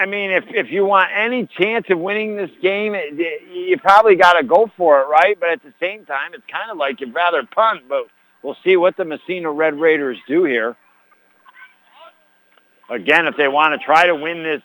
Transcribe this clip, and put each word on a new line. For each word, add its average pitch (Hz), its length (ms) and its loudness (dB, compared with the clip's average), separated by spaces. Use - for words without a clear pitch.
I 190 60 -2
mean, 196 240 -6
if, 180 160 0
if 190 240 -4
you 196 120 0
want 196 320 2
any 226 300 -2
chance 214 440 -4
of 175 100 0
winning 208 360 -6
this 190 140 -8
game, 202 360 -4
it, 151 240 -10
it, 170 500 -8
you 180 80 2
probably 202 380 6
gotta 175 280 6
go 185 320 2
for 151 260 4
it, 135 40 0
right? 170 340 2
But 170 100 -2
at 165 120 -4
the 139 180 -20
same 190 260 -8
time, 147 280 -8
it's 147 140 -20
kinda 208 260 -10
like 139 280 -4
you'd 120 120 -12
rather 170 300 0
punt, 175 440 -2
but 131 200 -4
we'll 127 220 -10
see 185 140 4
what 175 200 2
the 185 80 -4
Massena 165 460 -8
Red 151 280 -2
Raiders 147 380 0
do 165 160 0
here. 120 320 -2
Again, 147 380 0
if 123 100 -6
they 147 100 2
wanna 147 300 0
try 165 300 2
to 170 80 2
win 165 260 -8
this 156 240 -8